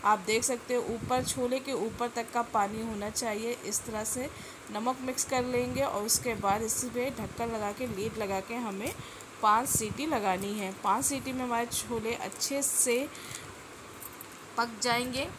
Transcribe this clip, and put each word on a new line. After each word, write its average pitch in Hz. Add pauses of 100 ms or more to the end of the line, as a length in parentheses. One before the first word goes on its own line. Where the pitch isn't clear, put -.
आप 208
देख 214
सकते 247
हो, 247
ऊपर, 233
छोले 254
के 262
ऊपर 226
तक 233
का 233
पानी 220
होना 214
चाहिए 226
इस -
तरह 220
से। 262 (420)
नमक 233
मिक्स 254
कर 247
लेंगे 247
और 208
उसके 226
बाद 202
इसमें 240
ढक्कन 226
लगा 214
के, 247
लीड 214
लगा 196
के 226
हमें 226 (480)
पाँच 220
सीटी 220
लगानी 202
है। 190
पाँच 220
सीटी 262
में 254
हमारे 240
छोले 226
अच्छे -
से 254 (1500)
पक 233 (120)
जाएंगे। 247 (120)